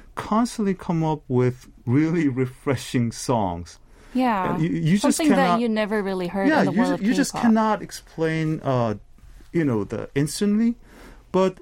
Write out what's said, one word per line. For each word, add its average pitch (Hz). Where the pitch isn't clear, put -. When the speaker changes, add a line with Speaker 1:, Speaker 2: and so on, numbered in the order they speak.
Speaker 1:
constantly 214
come 165
up 156
with 127
really 156
<laughs> 131
refreshing 127
songs. 92
Speaker 2:
Yeah. 214
Speaker 1:
And 160
you, 170
you 165
just 285
Speaker 2:
Something 320
that -
Speaker 1:
cannot 240
Speaker 2:
you 240
never 214
really 185
heard 196
Speaker 1:
Yeah, 302
Speaker 2:
in -
the -
Speaker 1:
you 170
Speaker 2:
world 262
Speaker 1:
ju-, 277
Speaker 2:
of -
Speaker 1:
you 220
just 285
Speaker 2:
K-pop. -
Speaker 1:
cannot 220
explain, 160
uh, 120
you 165
know, 117
the 107
instantly. 208
But 185